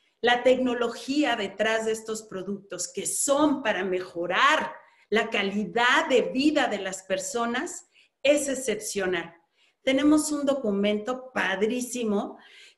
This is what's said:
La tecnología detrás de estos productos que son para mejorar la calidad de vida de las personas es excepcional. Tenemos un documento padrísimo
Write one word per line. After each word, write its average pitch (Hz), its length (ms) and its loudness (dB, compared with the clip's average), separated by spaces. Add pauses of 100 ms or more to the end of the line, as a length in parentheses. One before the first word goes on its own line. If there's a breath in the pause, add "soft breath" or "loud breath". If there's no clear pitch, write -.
(200)
La 240 240 2
tecnología 254 880 2
detrás 220 520 -2
de 220 60 0
estos 220 300 -6
productos 190 680 -8
que 190 140 -8
son 277 560 2
para 196 220 0
mejorar 185 880 0 (360 loud breath)
la 220 220 0
calidad 214 800 2
de 247 140 6
vida 269 440 2
de 208 120 -2
las 190 260 -8
personas 233 840 -4 (360 soft breath)
es 285 240 4
excepcional. 190 880 -4 (460)
Tenemos 294 500 4
un 285 120 -4
documento 214 880 -2
padrísimo 220 1080 -2 (400 loud breath)